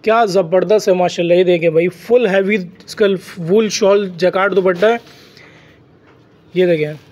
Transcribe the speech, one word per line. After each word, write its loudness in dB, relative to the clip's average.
क्या 2
ज़बरदस्त 0
है 2
माशाल्लाह। 0
ये 4
देखें 0
भाई, 2
full 0
heavy 0
इसका -4
wool 0
shawl 0
jacquard 0
दुपट्टा 0
है, 2
ये 2
देखें। -2